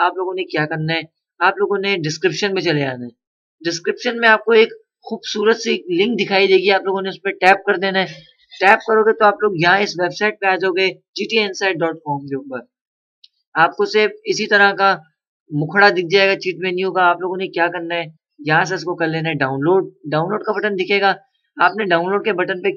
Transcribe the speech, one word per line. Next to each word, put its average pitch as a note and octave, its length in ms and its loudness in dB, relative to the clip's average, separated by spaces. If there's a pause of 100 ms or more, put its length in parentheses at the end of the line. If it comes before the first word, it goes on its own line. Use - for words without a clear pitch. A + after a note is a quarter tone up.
आप F3 180 0
लोगों F#3 160 -4
ने F#3 120 -6
क्या D#3 200 -2
करना D#3+ 260 -4
है, E3 100 -4 (380)
आप F#3 180 2
लोगों G3 220 0
ने G3 200 -2
description D#3+ 540 -2
में F#3 80 -2
चले D3+ 220 0
आना B2+ 200 -6
है। A#2+ 60 -12 (520)
description G#3+ 580 -4
में A#3 80 4
आपको A3 280 2
एक A3 240 4 (260)
खूबसूरत A3 520 -2
सी A3+ 200 -4 (140)
link G#3 260 0
दिखाई F#3+ 280 2
देगी, F#3+ 240 4
आप F#3+ 160 2
लोगों G3 160 -2
ने F#3+ 80 -6
उस F#3 80 -10
पर F#3+ 200 -6
tap F#3+ 280 4
कर F#3+ 140 0
देना F#3+ 200 0
है। D#3 200 -6 (320)
tap G3 360 4
करोगे A3 260 4
तो A3 120 2
आप G3+ 160 2
लोग F#3+ 200 0
यहाँ F3+ 200 4
इस F3 180 -4
वेबसाइट F3+ 340 -2
पे G3 120 -4
आ F#3+ 100 2
जाओगे, F#3 340 0 (260)
जीटीए G#3+ 280 -2
इनसाइड F#3+ 360 -2
डॉट E3 220 -4
कॉम C#3+ 240 -6
के C#3 100 -6
ऊपर। C3 320 -12 (840)
आपको F3 380 2
सिर्फ G#3+ 360 0
इसी G3 200 -2
तरह G3+ 260 6
का F#3+ 240 2 (520)
मुखड़ा E3 400 4
दिख F3+ 180 0
जाएगा G3 260 4
cheat F#3 240 -6
मेन्यू F#3 320 -2
का। F3+ 140 0
आप F3 180 4
लोगों F#3 140 -4
ने F#3 120 -6
क्या E3+ 200 0
करना E3+ 260 -6
है, E3+ 120 -4 (340)
यहाँ D#3+ 240 0
से F3+ 100 -4
इसको E3+ 200 -6
कर E3 140 -2
लेना D#3+ 200 -4
है D#3+ 80 -2
download। C#3 540 0 (180)
Download E3+ 340 -2
का G#3+ 100 -4
button G3+ 240 -4
दिखेगा, G3 320 0 (480)
आपने G#3 300 0
download F3+ 380 0
के G#3+ 100 0
button F3+ 260 -4
पे F#3+ 160 -2